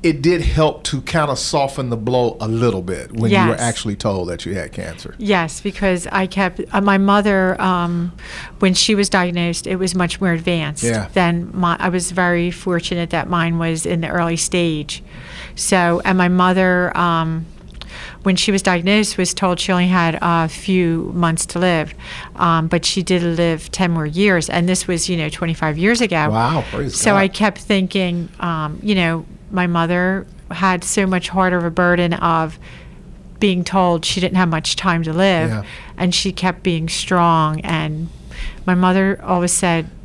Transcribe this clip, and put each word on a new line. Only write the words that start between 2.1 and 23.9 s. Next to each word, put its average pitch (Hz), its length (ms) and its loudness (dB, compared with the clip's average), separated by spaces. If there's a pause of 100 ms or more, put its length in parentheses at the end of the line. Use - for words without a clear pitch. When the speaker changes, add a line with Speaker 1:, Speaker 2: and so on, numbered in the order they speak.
Speaker 1:
a 107 60 -4
little 110 360 0
bit 87 300 -6
when 113 200 2
you 202 40 6
were 185 120 6
Speaker 2:
Yes. 208 120 0
Speaker 1:
actually 117 360 -2
told 90 320 -2
that - 180 -8
you 92 80 -4
had 87 160 -6
cancer? - 480 -12
Speaker 2:
Yes, 185 420 0
because 185 520 -2
I 190 160 0
kept, 185 320 -2 (120)
uh, 196 80 2
my 196 180 4
mother, 196 640 4
um, 175 520 0 (480)
when 185 140 4
she 214 200 2
was 202 140 2
diagnosed, 175 580 0
it 185 80 -2
was 185 220 -2
much 175 240 0
more 185 100 2
advanced 165 540 -2
Speaker 1:
Yeah. 110 300 0
Speaker 2:
than 175 380 2
my, 175 280 0
I - 80 0
was 175 240 -2
very 175 400 2
fortunate 170 580 -2
that 165 180 -2
mine 170 300 0
was 165 260 -2
in 170 180 0
the 165 60 -4
early 170 280 0
stage. 160 640 -2 (540)
So, 175 480 2
and 185 120 2
my 180 120 4
mother, 180 680 4
um, 165 500 0 (760)
when 190 140 2
she - 160 0
was 190 100 0
diagnosed, 196 560 2
was 180 160 0
told 180 240 0
she - 140 -2
only 180 160 4
had 170 340 2
a 170 260 2
few 170 640 0
months 170 340 0
to - 120 -6
live, 165 340 2 (440)
um, 165 320 2
but 170 160 0
she - 180 0
did 175 220 2
live 165 480 0
ten 180 180 0